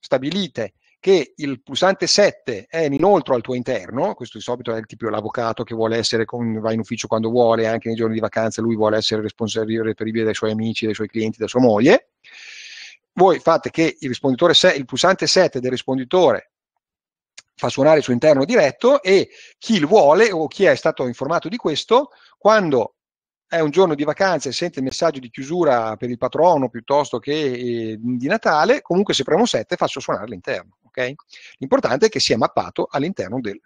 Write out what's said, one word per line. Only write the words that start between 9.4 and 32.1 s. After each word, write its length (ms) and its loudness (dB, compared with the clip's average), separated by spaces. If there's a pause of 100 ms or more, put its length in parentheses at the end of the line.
reperibile 600 -4
dai 100 0
suoi 160 -2
amici, 360 -4
dai 80 -2
suoi 140 -6
clienti, 300 -4
da 80 -4
sua 140 0
moglie. 500 4 (1000)
Voi 260 4
fate 320 0
che 300 -2
il 80 -8
risponditore 460 0
se-, 200 4
il 100 -6
pulsante 440 0
sette 320 2
del 100 -4
risponditore 800 0 (1040)
fa 140 -4
suonare 300 4
il 40 0
suo 100 -2
interno 320 4
diretto 580 2
e 260 2 (300)
chi 160 -2
il 120 2
vuole 460 6
o 140 -4
chi 180 -2
è 100 6
stato 320 -2
informato 420 -4
di 80 -8
questo, 540 0 (280)
quando 560 2 (520)
è 140 -2
un 100 0
giorno 240 4
di 100 -4
vacanza 440 -2
e 40 -8
sente 260 -6
il 60 -4
messaggio 360 -2
di 80 -16
chiusura 680 -2
per 140 -8
il 60 -6
patrono 540 2
piuttosto 480 -2
che, 140 -6
eh, 680 -4
di 260 -4
Natale, 540 2
comunque 340 0
se 80 -2
premo 220 2
sette 320 -4
faccio 240 -4
suonare 260 -6
l'interno, 600 -10
ok? 260 -6 (460)
L'importante 480 0
è 20 6
che 100 -2